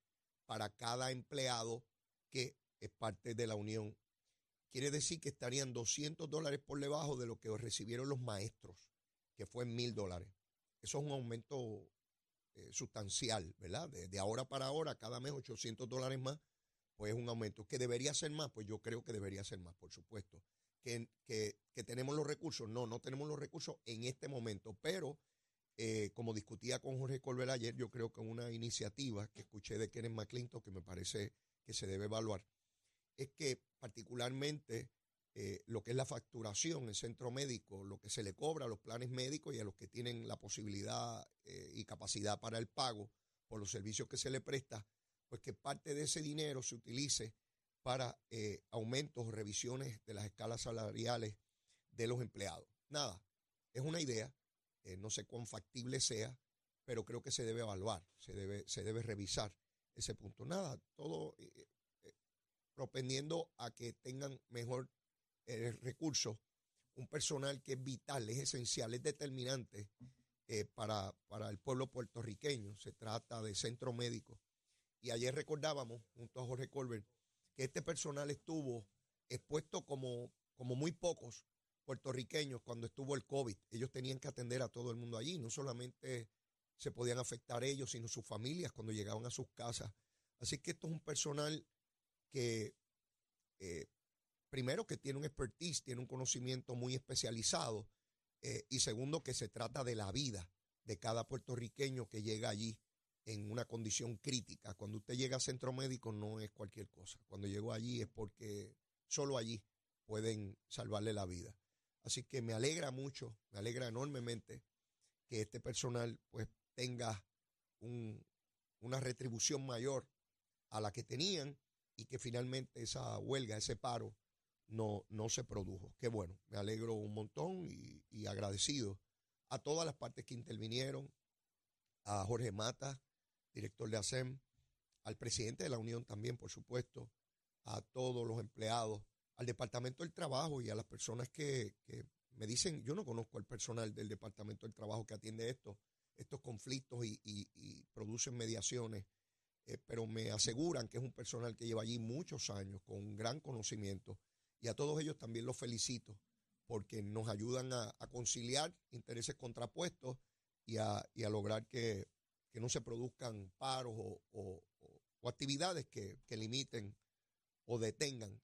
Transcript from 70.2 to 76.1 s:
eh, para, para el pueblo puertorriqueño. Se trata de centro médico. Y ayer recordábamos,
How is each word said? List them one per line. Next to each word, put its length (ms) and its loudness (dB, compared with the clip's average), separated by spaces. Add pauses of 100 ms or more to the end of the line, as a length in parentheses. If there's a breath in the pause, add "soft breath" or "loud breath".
eh, 160 2
para, 480 0 (140)
para 240 -6
el 80 -6
pueblo 300 2
puertorriqueño. 920 -2
Se 140 -12
trata 500 -4
de 120 -2
centro 380 0
médico. 460 -2 (640 soft breath)
Y 100 -4
ayer 240 4
recordábamos, 680 0 (120)